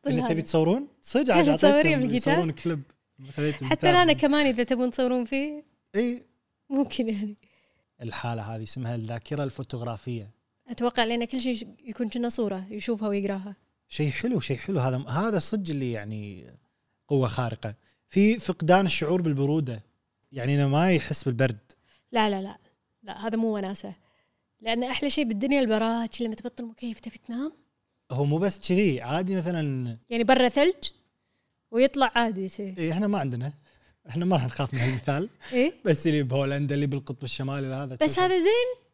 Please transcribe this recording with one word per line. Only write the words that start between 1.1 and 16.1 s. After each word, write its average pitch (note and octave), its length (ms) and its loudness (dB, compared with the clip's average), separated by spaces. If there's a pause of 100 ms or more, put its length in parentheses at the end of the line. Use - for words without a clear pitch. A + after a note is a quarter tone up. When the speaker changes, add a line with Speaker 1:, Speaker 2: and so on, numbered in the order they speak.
Speaker 2:
تبي B3 100 2
Speaker 1:
عاد D4 260 6
Speaker 2:
تصوري C#4+ 200 8
Speaker 1:
عطيتهم D#4 220 4
Speaker 2:
بالجيتار؟ B3 340 2
Speaker 1:
يصورون E3+ 160 2
كليب. D#3 320 -2 (360)
مثلا D3 340 -4
Speaker 2:
حتى C#3 120 -8
Speaker 1:
الجيتار. F4+ 380 4
Speaker 2:
أنا D#4+ 100 6
كمان D4 340 4
إذا B3 160 2
تبون B3 280 0
تصورون B3 340 0
فيه. D4 400 -4 (300)
Speaker 1:
إيه. A#3+ 320 -2 (440)
Speaker 2:
ممكن C4+ 380 0
يعني. G#3 280 -4 (640)
Speaker 1:
الحالة A#2 400 -6
هذه A2 200 -10
اسمها A#2+ 320 -8
الذاكرة A#2 500 -6
الفوتوغرافية. A#2+ 880 -8 (380)
Speaker 2:
أتوقع A#3+ 360 -2
لأن A#3 200 -2
كل B3+ 160 -6
شيء A#3 280 -4 (160)
يكون A#3+ 240 -6
كنا A#3+ 200 -4
صورة G3 420 -4
يشوفها G#3+ 380 -4
ويقراها. G3 480 -4 (320)
Speaker 1:
شيء D3+ 220 0
حلو، A3+ 300 -2
شيء C3 160 -4
حلو. F#3+ 240 -2
هذا، B2+ 280 0
هذا F#3+ 300 0
صدق F#3+ 320 -2
اللي C3+ 220 -2
يعني G#2 540 -8 (600)